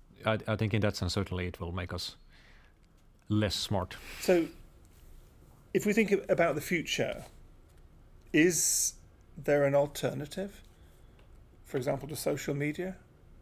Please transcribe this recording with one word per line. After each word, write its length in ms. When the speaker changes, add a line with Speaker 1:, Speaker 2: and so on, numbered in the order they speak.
Speaker 1:
I, 200
I 100
think 180
in 80
that 140
sense, 180
certainly 320
it 140
will 120
make 220
us 220
less 240
smart. 420
Speaker 2:
So 260
if 140
we 80
think 180
ab-, 160
about 280
the 40
future, 640
is 600
there 220
an 100
alternative, 880
for 140
example, 300
to 80
social 380
media 420